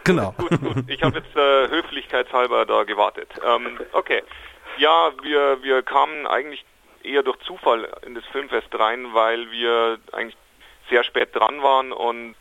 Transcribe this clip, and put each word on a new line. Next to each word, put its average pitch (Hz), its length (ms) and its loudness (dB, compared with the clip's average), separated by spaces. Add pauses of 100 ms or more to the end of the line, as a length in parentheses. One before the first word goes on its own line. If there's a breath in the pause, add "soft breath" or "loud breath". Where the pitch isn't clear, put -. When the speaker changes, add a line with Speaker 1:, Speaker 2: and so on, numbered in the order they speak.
Speaker 1:
Genau. 127 340 2
Speaker 2:
Gut, 165 220 0
gut. 127 260 -4
Ich 135 160 -8
hab 160 140 2
jetzt, - 180 -10
äh, 139 360 4
höflichkeitshalber 123 960 0
da 107 180 2
gewartet. 101 440 -2 (160)
Ähm, 120 360 0 (100)
okay. 131 320 0 (560 loud breath)
Ja, 160 320 4 (120)
wir, 143 420 2
wir 131 180 2
kamen 143 460 0
eigentlich 139 360 -4 (380)
eher 135 220 0
durch 131 160 -2
Zufall 127 480 -2 (180)
in 120 80 -16
das 117 120 -14
Filmfest 135 420 -6 (100)
rein, 117 340 -2
weil 113 380 0
wir 117 480 0 (140)
eigentlich 113 240 -10 (540 soft breath)
sehr 120 120 4
spät - 320 -2
dran 120 280 2
waren 131 300 2
und 117 480 -6